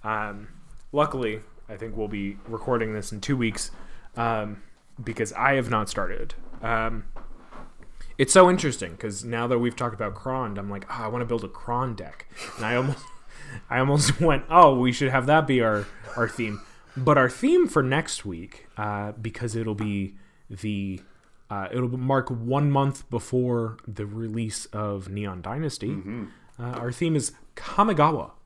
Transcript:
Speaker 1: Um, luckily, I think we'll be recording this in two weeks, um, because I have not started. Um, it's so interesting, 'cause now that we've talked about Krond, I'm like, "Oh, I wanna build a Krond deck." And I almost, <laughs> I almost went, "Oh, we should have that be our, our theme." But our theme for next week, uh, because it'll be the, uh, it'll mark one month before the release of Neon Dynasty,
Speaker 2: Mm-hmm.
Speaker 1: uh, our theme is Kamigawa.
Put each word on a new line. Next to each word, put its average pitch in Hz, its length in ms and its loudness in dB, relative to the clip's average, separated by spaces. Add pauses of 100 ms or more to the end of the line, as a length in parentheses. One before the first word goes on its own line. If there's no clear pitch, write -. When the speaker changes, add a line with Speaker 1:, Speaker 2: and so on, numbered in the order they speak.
Speaker 1:
Um, 107 440 -6 (440)
luckily, 131 500 0 (280)
I 110 80 -12
think 107 180 -8
we'll 110 120 -2
be 101 300 -4 (100)
recording 113 460 -2
this 104 180 -6
in 104 100 -8
two 139 160 0
weeks, 113 340 -2 (460)
um, 107 440 -2 (420)
because 110 300 -4
I 135 200 2
have 127 160 2
not 107 200 2
started. - 460 -2 (260)
Um, 113 440 0 (1120)
it's 135 160 4
so 185 160 12
interesting, 127 480 0
'cause 104 260 -6
now 117 240 -4
that 123 120 2
we've 120 160 0
talked 120 200 -2
about 104 180 -4
Krond, 127 460 -4
I'm 98 100 -6
like, 101 200 -8
"Oh, 113 140 -6
I 110 40 -4
wanna 120 180 -2
build 113 180 -2
a 98 60 -8
Krond 120 460 -2
deck." - 320 -14 (300)
And 110 80 -4
I 117 100 2
almost, 131 300 0 (320)
<laughs> 131 320 -14
I 120 100 2
almost 139 400 4
went, 147 300 6
"Oh, 160 280 10
we 123 140 4
should 131 180 0
have 127 180 2
that 151 200 6
be 131 140 4
our, 107 240 2 (320)
our 117 100 2
theme." 110 340 -4 (360)
But 139 200 4
our 131 120 6
theme 311 380 4
for - 140 4
next 139 440 0
week, 90 420 -10 (100)
uh, 104 360 -4
because 113 420 -6
it'll 110 180 -2
be 101 420 -4 (320)
the, 98 540 -6 (480)
uh, 98 220 -6
it'll 127 260 -2
mark 131 320 0
one 127 400 0
month 139 400 0
before 120 680 -2 (100)
the 107 180 -8
release 110 640 -6
of 101 420 -6
Neon 98 320 -6
Dynasty, 135 480 -6
Speaker 2:
Mm-hmm. 101 360 -6 (340)
Speaker 1:
uh, 120 40 -8
our 120 280 -6
theme 165 240 0
is 143 160 0 (240)
Kamigawa. 156 760 4 (140)